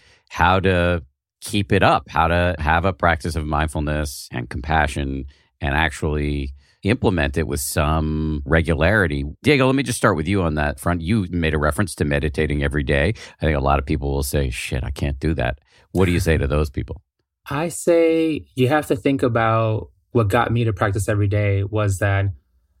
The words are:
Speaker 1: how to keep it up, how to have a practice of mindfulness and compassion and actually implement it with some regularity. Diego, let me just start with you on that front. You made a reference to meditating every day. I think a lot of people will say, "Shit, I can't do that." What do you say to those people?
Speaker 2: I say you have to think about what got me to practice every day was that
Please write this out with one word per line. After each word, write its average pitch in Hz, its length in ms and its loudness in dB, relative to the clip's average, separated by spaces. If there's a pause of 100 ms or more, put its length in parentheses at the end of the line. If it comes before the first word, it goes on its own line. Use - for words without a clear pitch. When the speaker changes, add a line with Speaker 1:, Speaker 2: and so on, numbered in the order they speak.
(300)
Speaker 1:
how 92 300 4
to 87 420 2 (380)
keep - 320 -4
it 95 100 4
up, 143 260 2
how 80 200 2
to 87 300 2
have 80 260 2
a 92 80 2
practice 82 440 0
of 76 100 -4
mindfulness 76 840 -4
and 64 180 -8
compassion 73 720 -2 (360)
and 71 140 -2
actually 73 800 -2 (300)
implement 87 540 0
it 78 100 0
with 71 140 -4
some 78 840 -2
regularity. 80 800 2 (180)
Diego, 135 240 4
let 131 80 2
me 139 80 0
just 120 160 -6
start 104 180 2
with 78 120 -2
you 95 140 0
on 78 140 0
that 73 240 -2
front. 85 200 -2
You 95 300 0
made 82 240 0
a 76 40 0
reference 76 380 0
to - 80 -2
meditating 71 580 0
every 73 200 0
day. 73 320 0 (260)
I 78 40 -2
think 78 120 2
a 67 60 -2
lot 69 160 2
of 69 80 -4
people 69 260 -2
will 69 100 -2
say, 71 280 -2
"Shit, 64 340 -6
I 69 60 -6
can't 69 280 -4
do 78 160 0
that." 64 260 -4 (320)
What 90 140 4
do 87 60 2
you 82 80 2
say 82 180 2
to 69 80 0
those 73 240 0
people? - 320 -8 (460)
Speaker 2:
I 151 200 -4
say 165 840 2
you 127 140 2
have 151 200 2
to 147 80 0
think 139 260 0
about 113 680 0 (220)
what 113 160 2
got 117 240 2
me 117 120 0
to 110 80 0
practice 104 360 0
every 104 200 2
day 101 360 2
was 101 340 0
that 98 280 2 (540)